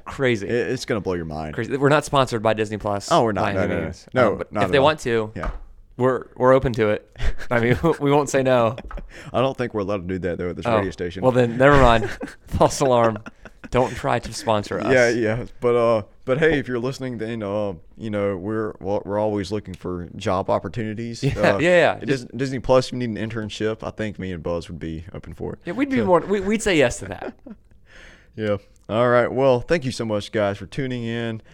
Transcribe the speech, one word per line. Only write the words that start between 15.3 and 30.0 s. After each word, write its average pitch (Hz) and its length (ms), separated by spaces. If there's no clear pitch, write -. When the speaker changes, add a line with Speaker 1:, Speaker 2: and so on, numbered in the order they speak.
Speaker 2:
But, 120 140
uh, 117 280
but 131 120
hey, 156 200
if 123 100
you're 123 100
listening, 127 400
then, 113 240
uh, 101 300
you 113 140
know, 101 260
we're, 107 420
we're, 98 260
we're 101 140
always 104 320
looking 104 240
for 87 420
job 95 320
opportunities. 110 760
Speaker 1:
Yeah, 143 300
Speaker 2:
Uh, - 40
Speaker 1:
yeah, 160 100
yeah. - 40
Speaker 2:
Dis-, 135 240
Speaker 1:
Just - 140
Speaker 2:
Disney 131 240
Plus, 127 260
if - 60
you 127 60
need 117 200
an 110 120
internship, 107 540
I - 60
think 107 280
me 92 140
and 80 100
Buzz 85 260
would 80 100
be 80 340
open - 220
for 85 200
it. - 100
Speaker 1:
Yeah, 175 80
we'd 269 180
be 262 60
Speaker 2:
So 226 100
Speaker 1:
more, 175 140
we, 196 200
we'd 202 220
say 190 140
yes 131 240
to 95 60
that. - 280
Speaker 2:
<laughs> 226 100
Yeah. 107 200
All 120 200
right. 120 220
Well, 127 300
thank 156 240
you 123 80
so 117 120